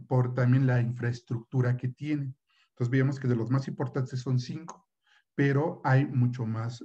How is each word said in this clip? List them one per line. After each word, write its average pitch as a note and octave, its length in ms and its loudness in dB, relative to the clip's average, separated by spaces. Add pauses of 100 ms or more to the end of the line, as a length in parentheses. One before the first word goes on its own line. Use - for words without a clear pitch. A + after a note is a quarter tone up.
por B2 260 2
también B2+ 340 4
la B2 140 2
infraestructura A#2+ 960 -2
que C3 100 -4
tienen. C#3 480 -6 (360)
Entonces, B2 200 -4
veíamos C3+ 280 2
que C3 80 -2
de B2 80 4
los A2+ 140 -2
más C3 180 0
importantes C3 520 -4
son B2+ 200 0
cinco, - 500 -10 (460)
pero C#3+ 480 2
hay C3+ 220 4
mucho B2 400 0
más, A2+ 400 -6